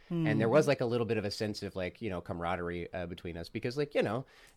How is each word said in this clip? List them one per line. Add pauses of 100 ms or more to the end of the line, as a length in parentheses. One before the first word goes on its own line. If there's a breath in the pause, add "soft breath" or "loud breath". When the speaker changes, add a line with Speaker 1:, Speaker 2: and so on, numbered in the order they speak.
Speaker 1:
and
there
Speaker 2:
Hmm.
Speaker 1:
was,
like,
a
little
bit
of
a
sense
of,
like,
you
know,
camaraderie,
uh,
between
us
because,
like,
you
know, (300 loud breath)